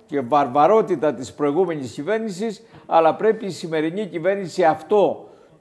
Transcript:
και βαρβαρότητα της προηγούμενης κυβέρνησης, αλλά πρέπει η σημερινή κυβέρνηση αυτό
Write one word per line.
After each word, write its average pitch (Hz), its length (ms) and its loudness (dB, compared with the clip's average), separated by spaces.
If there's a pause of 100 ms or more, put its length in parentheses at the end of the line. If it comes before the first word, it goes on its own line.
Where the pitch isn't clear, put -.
και 143 140 -4
βαρβαρότητα 147 960 2
της 123 180 -12
προηγούμενης 147 600 -2
κυβέρνησης, 202 720 -6 (240)
αλλά 165 280 4
πρέπει 214 320 0
η 190 40 -6
σημερινή 165 560 -4
κυβέρνηση 175 580 -2
αυτό 156 560 2 (400)